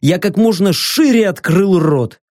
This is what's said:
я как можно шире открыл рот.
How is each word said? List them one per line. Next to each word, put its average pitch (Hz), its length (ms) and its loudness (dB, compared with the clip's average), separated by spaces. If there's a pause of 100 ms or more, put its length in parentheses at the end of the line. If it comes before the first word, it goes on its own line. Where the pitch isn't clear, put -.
я 175 180 0
как 190 180 -4
можно 202 360 2
шире 233 560 0
открыл 185 500 0
рот. 147 420 -2 (100)